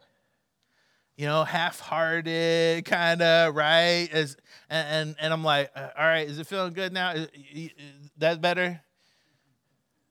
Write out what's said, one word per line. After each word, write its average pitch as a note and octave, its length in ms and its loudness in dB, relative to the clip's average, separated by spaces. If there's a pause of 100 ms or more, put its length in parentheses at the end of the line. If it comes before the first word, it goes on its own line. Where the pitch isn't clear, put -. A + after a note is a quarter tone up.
(1160)
You D3 120 -6
know, D#3 160 2
half-hearted, E3 1400 0
kinda, E3+ 680 4
right? E3 580 2
As, D3+ 240 -2 (320)
and, D3+ 200 -4
and, D#3 320 -4
and D#3 120 -2
I'm D#3+ 120 -2
like, C#3+ 320 2
"Uh, C3+ 200 -12
all D3 100 0
right, D#3+ 220 2
is D3 120 -10
it D#3+ 80 -12
feeling F#3 260 -6
good F#3 180 -6
now? F#3 200 -2
Is, D#3+ 240 -6
y-, D3 420 -16
y-, C#3+ 60 -20 (340)
that D#3+ 240 2
better?" F3 400 0 (1300)